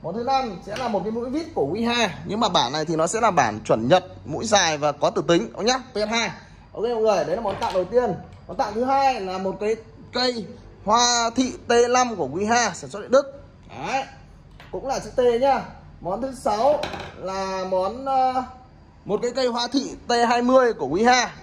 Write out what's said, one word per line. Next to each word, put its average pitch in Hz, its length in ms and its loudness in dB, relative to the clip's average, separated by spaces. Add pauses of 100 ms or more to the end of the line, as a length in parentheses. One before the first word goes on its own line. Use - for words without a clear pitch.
Món 165 120 -8
thứ 233 100 -6
năm 254 420 -2
sẽ 202 120 -10
là 247 100 -4
một 208 160 0
cái 214 80 -4
mũi 233 180 -4
vít 320 260 -4
của 147 180 0
Wiha, 233 340 0 (180)
nhưng 202 140 -4
mà 226 100 2
bản 139 220 2
này 151 140 -2
thì 160 100 -2
nó 160 120 2
sẽ 220 140 -2
là 226 100 4
bản 117 340 2
chuẩn 120 220 2
Nhật, 180 180 4 (200)
mũi 156 200 -8
dài 190 320 2
và 147 140 0
có 151 180 0
từ 190 180 -4
tính, 170 280 2
các 185 100 -4
nhá, 254 120 2 (160)
P - 20 -8
S 208 140 -2
hai. 226 200 -2 (440)
Ok 190 100 -6
mọi 240 120 -2
người, 214 300 2
đấy 160 100 -2
là 226 60 -6
món 196 180 -4
tặng 214 140 -2
đầu 185 120 0
tiên. 233 280 2 (340)
Món 185 100 -12
tặng 208 160 -2
thứ 226 100 -2
hai 269 380 2
là 190 160 -6
một 190 220 -4
cái 214 160 0 (380)
cây 247 320 -2 (400)
hoa 233 500 4
thị 254 180 0 (140)
T - 40 2 (180)
năm 247 260 2
của 156 180 -4
Wiha, 214 400 0
sản 147 160 -14
xuất 170 100 -12
tại 175 100 -12
Đức. 269 340 2 (260)
Đấy, 190 340 -4 (680)
cũng 190 160 -8
là 226 120 -2
chữ 214 160 -14
T 240 260 4
nhá. 262 200 4 (400)
Món 196 200 -4
thứ 269 140 -6
sáu 254 460 2 (340)
là 190 540 -6
món, 196 360 -2
ờ, 262 380 2 (600)
một 196 160 -2
cái 240 140 -2
cây 262 120 0
hoa 233 200 -2
thị 233 240 -2 (160)
T - 40 0 (180)
hai 240 120 2
mươi 247 320 6
của 135 140 -6
Wiha. 226 400 4 (160)